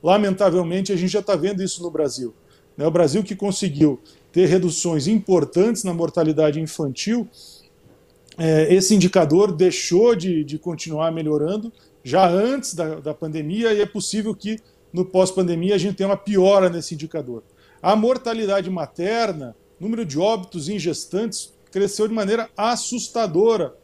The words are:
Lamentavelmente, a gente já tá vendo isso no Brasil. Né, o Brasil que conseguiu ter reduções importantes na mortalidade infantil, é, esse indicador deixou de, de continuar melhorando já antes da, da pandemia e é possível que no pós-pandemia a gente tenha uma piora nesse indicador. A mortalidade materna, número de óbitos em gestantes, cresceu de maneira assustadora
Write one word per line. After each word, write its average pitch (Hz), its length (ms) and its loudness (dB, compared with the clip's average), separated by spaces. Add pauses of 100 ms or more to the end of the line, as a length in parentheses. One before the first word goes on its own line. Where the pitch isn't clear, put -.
Lamentavelmente, 190 920 2
a - 20 0
gente 180 140 0
já 202 120 -2
tá 202 140 0
vendo 185 260 -2
isso 180 220 -6
no 170 80 -6
Brasil. 131 420 -4 (440)
Né, 143 100 0
o 165 40 2
Brasil 170 320 2
que 190 120 -8
conseguiu 165 640 0 (320)
ter 180 140 4
reduções 165 600 0
importantes 190 760 2
na 185 100 -4
mortalidade 156 680 0
infantil, 165 680 -4 (1080)
é, 160 360 4
esse 190 220 4
indicador 185 560 4
deixou 185 640 2
de, 165 300 -2
de 143 120 -10
continuar 160 540 -4
melhorando 165 600 -2 (320)
já 185 240 4
antes 226 440 0
da, 156 280 -6
da 147 120 -6
pandemia 165 600 -4
e 208 80 0
é 208 40 2
possível 202 480 -6
que 214 260 -8 (340)
no 180 100 -2
pós-pandemia 185 720 2
a - 20 2
gente 196 180 -2
tenha 196 140 -4
uma 196 80 0
piora 196 520 4
nesse 170 240 -8
indicador. 139 500 -10 (380)
A 185 140 2
mortalidade 220 720 -2
materna, 175 840 -4 (240)
número 220 260 -4
de 143 120 -6
óbitos 180 520 -2
em 208 100 -4
gestantes, 180 720 -6 (180)
cresceu 196 360 -2
de 214 60 -4
maneira 220 420 -2
assustadora 220 1300 -2